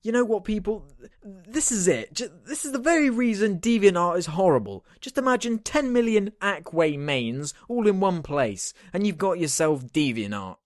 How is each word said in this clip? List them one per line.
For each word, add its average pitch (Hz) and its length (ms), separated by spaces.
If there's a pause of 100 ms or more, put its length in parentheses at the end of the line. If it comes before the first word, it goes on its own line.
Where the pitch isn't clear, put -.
You 214 80
know 240 140
what, 208 200
people? 214 400 (380)
This 202 480
is 208 160
it. 127 260
J-, - 160 (160)
this 277 200
is 285 80
the 269 60
very 294 320
reason 220 500
DeviantArt 185 580
is 175 80
horrible. 139 580 (160)
Just - 180
imagine 247 400
ten 262 340
million 220 480
Aquay 165 580
mains 139 560 (140)
all 240 180
in 196 140
one 185 220
place, 127 500 (200)
and 196 140
you've 185 120
got 185 200
yourself 156 540
DeviantArt. 104 720